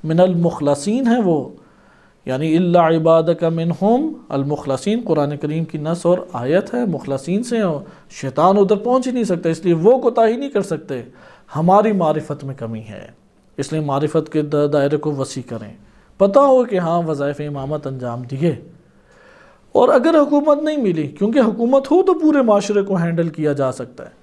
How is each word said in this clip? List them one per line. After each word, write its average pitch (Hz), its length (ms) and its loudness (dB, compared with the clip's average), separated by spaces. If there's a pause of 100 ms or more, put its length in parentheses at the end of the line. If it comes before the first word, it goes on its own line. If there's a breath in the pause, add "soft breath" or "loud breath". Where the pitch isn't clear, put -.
मिनल 175 320 4
मुखलसीन 170 680 0
है 233 160 2
वो, 156 320 0 (720 soft breath)
यानी 135 240 -2
"इल्ला 175 400 4
इबादका 165 600 2
मिनहुम 190 640 0 (160)
अल 139 140 -2
मुखलसीन", 143 580 -2
कुरान 147 340 -2
करीम 156 280 -4
की 156 140 -10
नस 160 280 -6
और 175 280 0
आयत 147 400 -2
है, 247 120 -2
मुखलसीन 165 560 -4
से 240 180 -4
हो, 156 240 -2 (280 loud breath)
शैतान 156 460 0
उधर 202 200 4
पहुँच 247 280 0
ही 254 60 -4
नहीं 240 120 -2
सकता, 170 260 -2
इसलिए 170 260 0
वो 208 220 6
कोताही 233 380 2
नहीं 277 140 -8
कर 202 140 -2
सकते। 147 400 -8 (500 loud breath)
हमारी 196 400 4
मारिफत 156 500 -2
में 135 120 -10
कमी 113 260 -10
है, 104 320 -18 (440)
इसलिए 156 240 -4
मारिफत 151 460 -2
के 151 160 -2
दा-, 147 240 0
दायरे 143 280 0
को 151 160 -4
वसी 135 320 -6
करें। 107 300 -12 (460 soft breath)
पता 196 220 6
हो 262 220 6
कि 214 140 -2
हाँ, 170 240 0
वज़ाइफ़ 143 400 -4
इमामत 147 440 -8
अंजाम 123 380 -8
दिए, 135 340 -2 (1160 soft breath)
और - 160 4
अगर 302 280 4
हुकूमत 285 460 2
नहीं 302 140 -2
मिली, 175 300 -2
क्योंकि 220 320 -2
हुकूमत 233 500 0
हो 359 120 4
तो 370 120 2
पूरे 311 300 2
माशरे 202 380 2
को 196 140 -2
हैंडल 170 340 -2
किया 151 240 -2
जा 135 180 -2
सकता - 320 -14
है - 80 -20 (100)